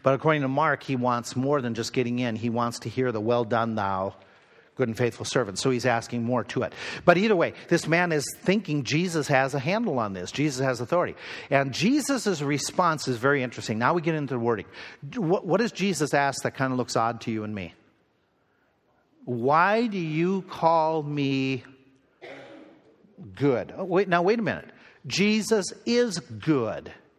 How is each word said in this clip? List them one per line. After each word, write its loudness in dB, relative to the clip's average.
But 4
according 2
to 0
Mark, 2
he -2
wants -2
more 2
than -4
just -4
getting 0
in. -2
He -4
wants -2
to -8
hear 0
the -2
"Well 2
done, 0
thou -2
good 0
and -6
faithful -2
servant." -2
So 0
he's 0
asking 0
more 0
to -4
it. -4
But 8
either 4
way, 4
this 2
man 2
is 0
thinking 0
Jesus 0
has 4
a 0
handle 0
on -2
this. -8
Jesus 0
has 0
authority. 0
And 2
Jesus' 0
response 0
is -2
very 2
interesting. -6
Now 2
we 2
get -2
into -4
the -2
wording. 0
What, 0
what 2
does 0
Jesus -2
ask 2
that -4
kind 0
of 0
looks -4
odd 0
to -6
you -4
and -8
me? -8
"Why 4
do -4
you 0
call 2
me 0
good?" 0
Oh, -6
wait, 0
now 2
wait 2
a -2
minute. -4
Jesus 2
is 2
good. -2